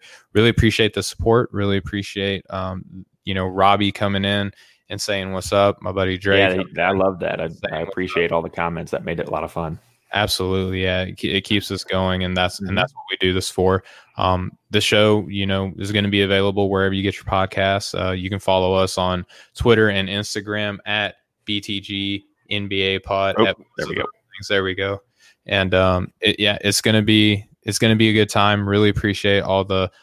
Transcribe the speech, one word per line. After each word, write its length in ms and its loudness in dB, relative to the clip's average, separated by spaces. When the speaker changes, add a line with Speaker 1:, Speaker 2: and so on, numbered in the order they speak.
Speaker 1:
really 160 6
appreciate 440 2
the 100 -2
support, 480 0
really 260 0
appreciate, 720 -4
um, 560 -10
you 80 -4
know, 120 0
Robbie 460 4
coming 340 -2
in 260 -2
and 100 -8
saying, 340 -4
"What's 200 -6
up?" 280 4
My 100 -6
buddy 260 0
Drake 220 2
Speaker 2:
Yeah, 60 -2
they, 80 -2
I 100 2
love 280 0
that. 200 -4
I, 80 -6
Speaker 1:
saying, 120 -12
Speaker 2:
I 80 -6
Speaker 1:
"What's 120 -8
Speaker 2:
appreciate 400 -2
Speaker 1:
up?" 60 0
Speaker 2:
all 40 -2
the 80 -6
comments. 420 -6
That 140 -6
made 140 -6
it 80 -6
a 40 -8
lot 120 -4
of 80 -8
fun. 280 -6
Speaker 1:
Absolutely, 720 -2
yeah. 180 0
It 160 -6
ke-, 80 -8
it 180 0
keeps 280 -2
us 120 -8
going, 400 -2
and 140 -4
that's, 220 -2
and 100 -8
Speaker 2:
Mm-hmm. 60 -4
Speaker 1:
that's 180 0
what 160 -16
we 80 -6
do 160 0
this 160 -4
for. 340 2
Um, 340 0
the 100 0
show, 480 2
you 180 -6
know, 320 -2
is 140 -6
gonna 180 2
be 120 4
available 480 2
wherever 240 2
you 100 -2
get 120 -2
your 100 -18
podcasts. 760 0
Uh, 120 -2
you 180 -6
can 100 -4
follow 360 2
us 220 0
on 280 0
Twitter 340 4
and 180 -2
Instagram 800 -6
at 300 -2
B 140 -4
T 220 -8
G 460 -6
N 180 -4
B 140 -2
A 180 0
Pod. 400 -2
Speaker 2:
Oh, 40 6
Speaker 1:
Episodes 240 -2
Speaker 2:
there 100 -8
we 80 -6
go. 60 -4
Speaker 1:
of 60 -4
things. 100 -16
There 160 0
we 120 -4
go. 260 -4
And, 260 0
um, 480 2
it, 180 2
yeah, 220 0
it's 180 0
gonna 220 4
be, 420 4
it's 160 -4
gonna 160 4
be 140 4
a 40 2
good 160 2
time. 400 2
Really 200 4
appreciate 520 2
all 240 0
the, 260 0